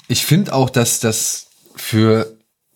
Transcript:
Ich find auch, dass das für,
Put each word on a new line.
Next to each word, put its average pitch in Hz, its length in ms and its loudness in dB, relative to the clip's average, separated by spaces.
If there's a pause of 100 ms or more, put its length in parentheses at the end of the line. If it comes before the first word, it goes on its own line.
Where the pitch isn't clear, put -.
Ich - 180 -2
find 180 280 2
auch, 131 180 0
dass 117 300 0
das - 480 -4 (260)
für, 110 640 0 (400)